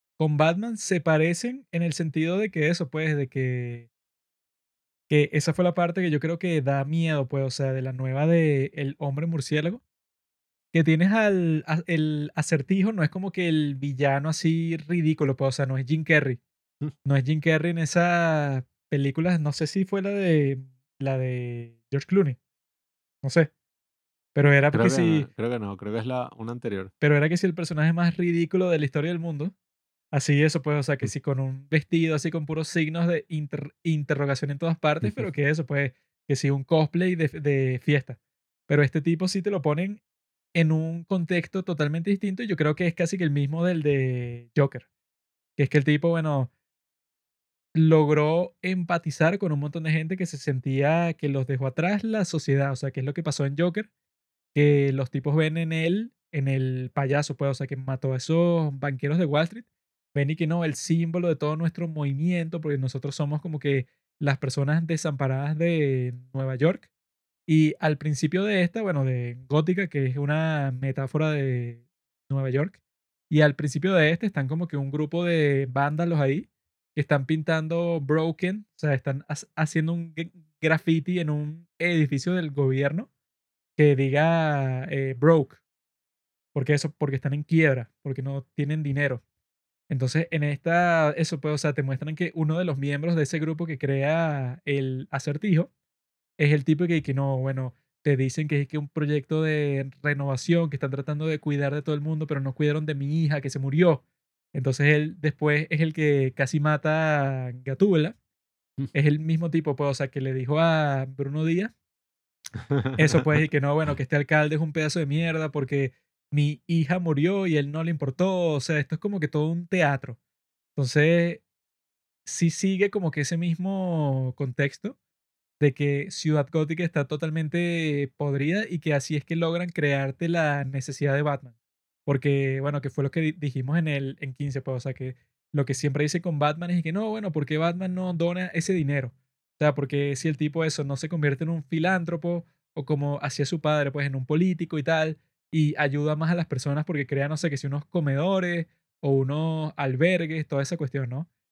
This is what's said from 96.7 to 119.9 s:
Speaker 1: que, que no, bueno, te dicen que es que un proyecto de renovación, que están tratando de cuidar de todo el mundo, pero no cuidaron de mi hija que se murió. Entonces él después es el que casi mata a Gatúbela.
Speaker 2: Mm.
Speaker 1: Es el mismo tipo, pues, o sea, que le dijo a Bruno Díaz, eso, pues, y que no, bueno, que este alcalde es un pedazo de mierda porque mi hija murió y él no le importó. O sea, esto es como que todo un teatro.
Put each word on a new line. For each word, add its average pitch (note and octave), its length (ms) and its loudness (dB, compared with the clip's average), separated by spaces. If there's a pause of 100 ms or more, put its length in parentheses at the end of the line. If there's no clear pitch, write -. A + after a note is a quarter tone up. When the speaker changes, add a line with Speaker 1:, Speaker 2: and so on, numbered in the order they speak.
Speaker 1:
que, E3 160 2
que C#3 100 -4
no, C#3 260 -2
bueno, C3 360 -6 (280)
te C#3 140 4
dicen C3+ 300 -2
que C#3+ 140 0
es C#3 80 -4
que D#3 80 -6
un D3 120 -6
proyecto D3+ 540 -2
de C#3+ 460 0 (120)
renovación, D3 680 2
que C#3 80 -6
están C3+ 140 -2
tratando D3 360 -4
de D3+ 120 -2
cuidar C#3+ 340 -2
de D3 80 -4
todo D3+ 140 -2
el D3 60 -4
mundo, D#3 260 -4
pero D3 120 -2
no C3+ 160 -4
cuidaron D3+ 300 2
de D3+ 100 -4
mi C#3+ 280 0
hija D3 180 0
que C3+ 80 -6
se C#3 100 -6
murió. D3 440 4 (500)
Entonces C#3 420 0
él D#3 240 -2
después D3+ 500 0
es D#3 120 0
el D#3+ 120 2
que C#3+ 420 2
casi C#3+ 260 0
mata D3 840 0
a B2 40 -8
Gatúbela. D#3 640 2 (640)
Speaker 2:
Mm. C3+ 160 -4
Speaker 1:
Es C#3+ 120 4
el D3+ 140 4
mismo D#3+ 320 0
tipo, D#3 240 0
pues, C#3+ 140 0
o C3+ 40 0
sea, C3+ 160 -4
que C3+ 120 -6
le C3 120 -2
dijo C3 260 0
a D3+ 460 2
Bruno C#3 400 -4
Díaz, F3+ 280 0 (1200)
eso, D3+ 260 4
pues, D3+ 220 4
y D3+ 40 -2
que D3 120 0
no, C#3+ 120 0
bueno, D3+ 220 0
que C#3 80 -4
este D3+ 120 -2
alcalde D3+ 400 2
es D3+ 60 0
un D#3 120 -4
pedazo D#3 260 -2
de D3+ 60 0
mierda D#3 460 -2
porque C#3 420 -2 (380)
mi D3 360 0
hija E3 320 2
murió F3 480 0
y D#3 100 2
él C#3+ 140 -2
no D#3+ 120 -4
le E3+ 80 -2
importó. E3+ 640 0
O C#3+ 80 0
sea, D3+ 180 0
esto C#3+ 160 -4
es - 60 -6
como G3+ 180 -4
que D3+ 80 -2
todo D3+ 240 0
un E3+ 160 -6
teatro. C#3+ 500 0 (580)